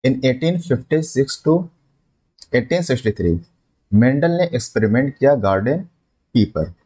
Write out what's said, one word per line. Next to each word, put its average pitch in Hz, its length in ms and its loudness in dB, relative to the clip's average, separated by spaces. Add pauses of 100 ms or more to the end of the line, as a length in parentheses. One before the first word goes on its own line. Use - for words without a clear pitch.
In 131 220 -2
एटीन 160 360 0
फिफ्टी 151 420 -2
सिक्स 139 400 -4
to 151 100 2 (1000)
एटीन 123 280 0
सिक्सटी 123 280 -2
थ्री 87 280 0 (520)
मेंडल 131 400 4
ने 175 140 0
एक्सपेरिमेंट 123 720 -2
किया 135 180 4
गार्डन 104 440 0 (560)
पी 113 120 4
पर। 82 260 -6 (120)